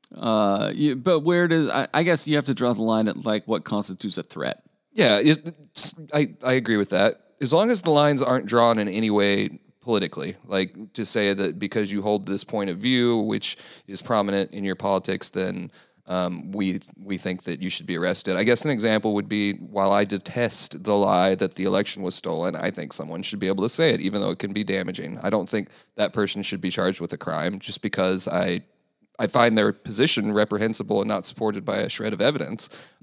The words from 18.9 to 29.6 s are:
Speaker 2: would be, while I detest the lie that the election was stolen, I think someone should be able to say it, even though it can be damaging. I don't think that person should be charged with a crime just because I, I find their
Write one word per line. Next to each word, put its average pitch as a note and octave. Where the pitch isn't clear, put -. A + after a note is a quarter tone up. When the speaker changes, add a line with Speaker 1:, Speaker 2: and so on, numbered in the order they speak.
Speaker 2:
would G2+
be, G#2
while G2
I G#2
detest G2+
the G#2
lie G2
that F#2
the F#2
election G2
was F#2
stolen, E2+
I -
think E2
someone E2
should G#2
be F#2+
able G2
to A#2
say D#3+
it, D2+
even G2+
though G2
it -
can G2+
be G2+
damaging. F#2+
I G2+
don't G2+
think G#2
that G2+
person G2+
should F#2+
be F2+
charged F#2
with E2+
a -
crime E2+
just -
because F#2
I, F2+
I A2+
find A#2
their G#2+